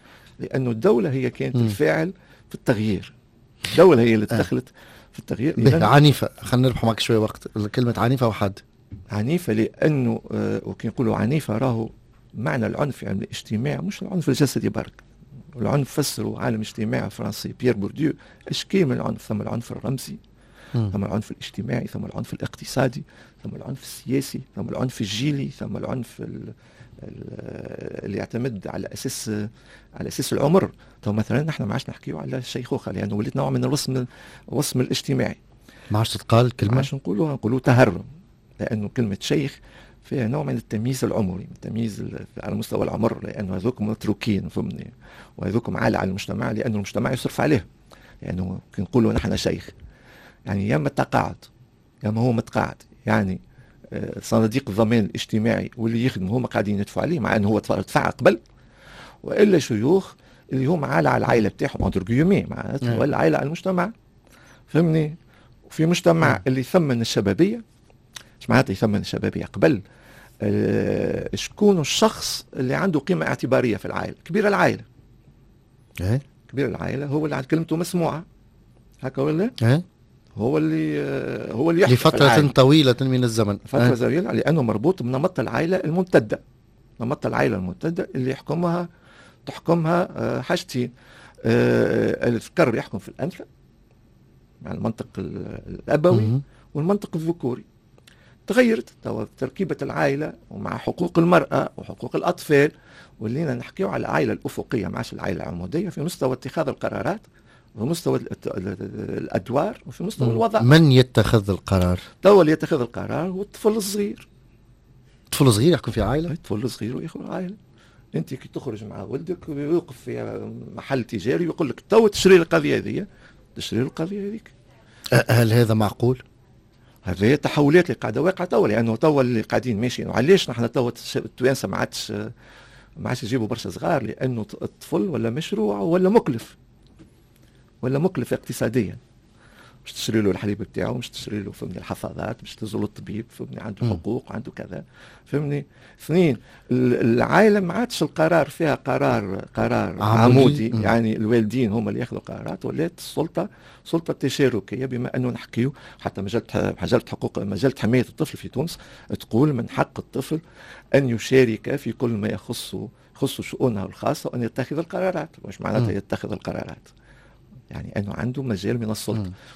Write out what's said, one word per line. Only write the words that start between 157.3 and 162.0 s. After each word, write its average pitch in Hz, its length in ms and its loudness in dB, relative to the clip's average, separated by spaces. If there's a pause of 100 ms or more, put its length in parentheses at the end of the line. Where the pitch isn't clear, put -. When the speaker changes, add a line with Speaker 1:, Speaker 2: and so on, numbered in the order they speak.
Speaker 1:
مجلة 101 400 -2
حماية 117 300 2
الطفل - 280 -6
في 98 100 -12
تونس 160 300 -6 (420)
تقول: 143 340 2
"من 117 160 -6
حق - 300 -4
الطفل 139 400 -6 (560)
أن 139 140 4
يشارك 120 680 2
في 120 160 -6
كل 117 180 -2